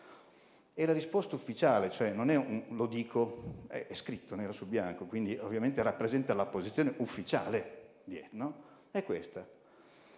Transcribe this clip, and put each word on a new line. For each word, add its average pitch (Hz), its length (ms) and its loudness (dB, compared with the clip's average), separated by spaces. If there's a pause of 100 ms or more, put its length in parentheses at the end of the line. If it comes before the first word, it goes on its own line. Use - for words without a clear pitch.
(720)
E 160 140 2
la 160 60 6
risposta 160 420 2
ufficiale, 120 560 4
cioè 107 220 2
non 117 180 2
è 156 60 6
un, 113 320 0
lo 117 180 2
dico, 117 800 -2
è, - 220 -8
è 120 60 -10
scritto - 420 -8
nero 101 160 -4
su 104 120 -10
bianco, 92 420 -2
quindi 107 300 -2
ovviamente 113 460 0
rappresenta 113 520 2
la 98 120 2
posizione 107 520 0
ufficiale - 880 -2 (180)
di 90 120 -10
Etno, 123 380 -8 (380)
è 196 100 0
questa. 92 420 -6 (720)